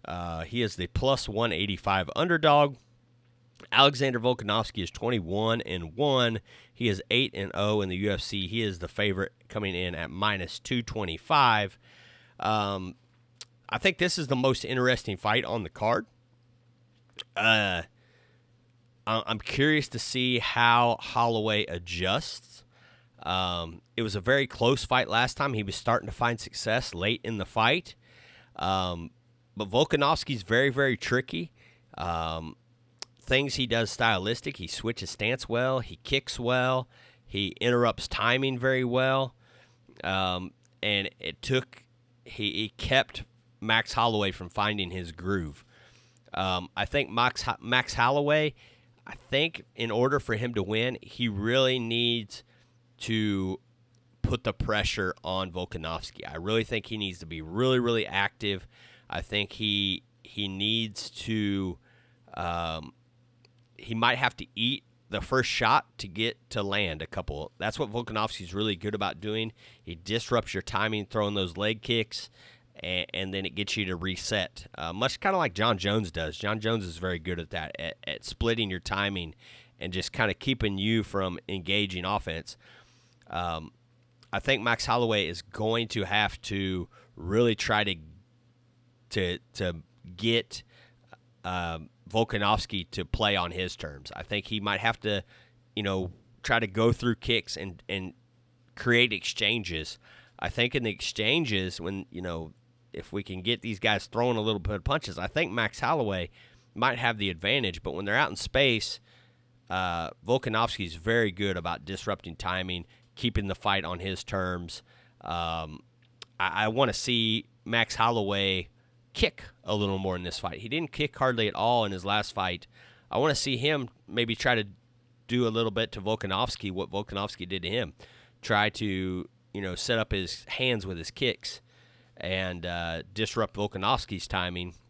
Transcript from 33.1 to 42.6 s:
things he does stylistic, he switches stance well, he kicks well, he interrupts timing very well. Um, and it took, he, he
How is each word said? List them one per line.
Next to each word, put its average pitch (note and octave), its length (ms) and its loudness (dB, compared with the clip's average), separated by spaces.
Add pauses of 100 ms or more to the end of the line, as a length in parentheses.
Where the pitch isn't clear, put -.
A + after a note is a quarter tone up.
things C3 360 2
he C3 120 0
does A2+ 220 2
stylistic, A2+ 680 0
he E2+ 100 -10
switches - 420 -6
stance A#2 400 -4
well, B2+ 300 0
he - 240 -8
kicks - 360 -2
well, B2+ 480 2 (380)
he G2 220 -4 (120)
interrupts A#2+ 480 2
timing B2+ 500 2
very B2+ 280 2
well. C3 480 2 (720)
Um, F#2 480 0 (300)
and G2+ 280 0 (100)
it - 220 -8
took, - 420 -2 (400)
he, - 280 -4
he G#2+ 260 -4